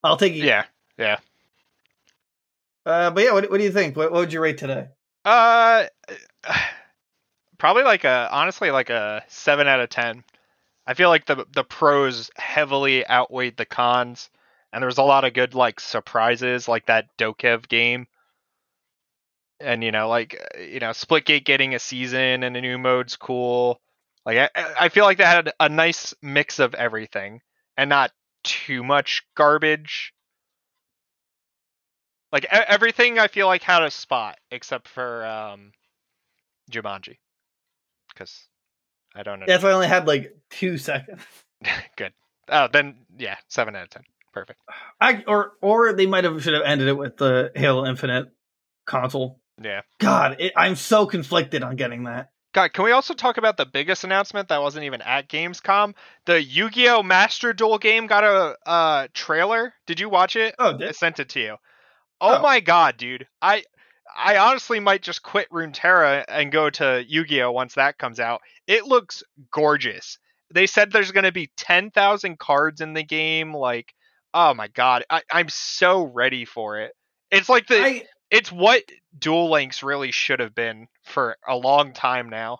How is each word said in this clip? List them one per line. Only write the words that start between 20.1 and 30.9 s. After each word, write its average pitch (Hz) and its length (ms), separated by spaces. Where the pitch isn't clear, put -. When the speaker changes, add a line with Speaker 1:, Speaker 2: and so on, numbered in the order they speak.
Speaker 2:
uh, - 240
you 90 220
know, 113 100
Splitgate 147 540
getting 135 320
a - 20
season 127 640
and 123 140
a 123 40
new 127 160
mode's 127 380
cool. 123 680
Like, 113 120
I, 139 140
I, 160 280
I 175 80
feel 202 160
like 190 140
they 196 60
had 170 360
a 156 80
nice 160 520
mix 143 380
of 123 160
everything 110 680
and 139 120
not 139 220
too - 400
much 139 400
garbage. 156 760